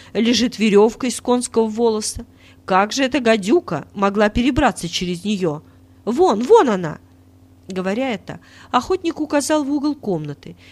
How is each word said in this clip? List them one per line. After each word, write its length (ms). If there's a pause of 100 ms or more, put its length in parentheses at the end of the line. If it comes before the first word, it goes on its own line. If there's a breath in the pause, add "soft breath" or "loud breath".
(140)
лежит 440
верёвка 500
из 140
конского 460
волоса. 580 (400 soft breath)
Как 260
же 120
эта 160
гадюка 760
могла 360
перебраться 580
через 360
неё? 400 (420 soft breath)
Вон, 380
вон 260
она!» 300 (680)
Говоря 460
это, 260 (320 loud breath)
охотник 480
указал 440
в 80
угол 240
комнаты, 600 (160 loud breath)